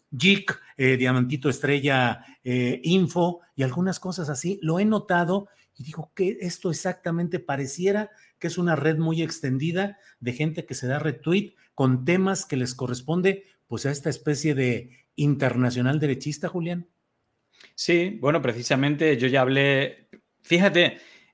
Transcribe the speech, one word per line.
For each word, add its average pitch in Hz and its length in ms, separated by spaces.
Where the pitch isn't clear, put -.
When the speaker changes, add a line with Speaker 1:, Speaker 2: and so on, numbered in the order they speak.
Speaker 1:
Geek, 190 500
eh, 131 180
diamantito 127 540
estrella, 135 760
eh, 123 400
Info 175 580
y 135 80
algunas 175 360
cosas 180 300
así. 165 320
Lo 160 180
he 208 60
notado 190 640
y - 80
digo 156 320
que 196 260
esto 180 280
exactamente 170 720
pareciera 175 720
que - 100
es 165 120
una 175 160
red 160 220
muy 165 260
extendida 160 720
de 120 140
gente 156 320
que 139 100
se 127 120
da 135 120
retweet 156 560
con 131 300
temas 185 420
que 143 100
les 123 160
corresponde, 156 680
pues, - 180
a 135 60
esta 131 180
especie 147 460
de 123 500
internacional 127 840
derechista, 147 480
Julián. 175 400
Speaker 2:
Sí, 175 440
bueno, 147 220
precisamente 139 760
yo 123 100
ya 131 140
hablé, 139 640
fíjate, 170 560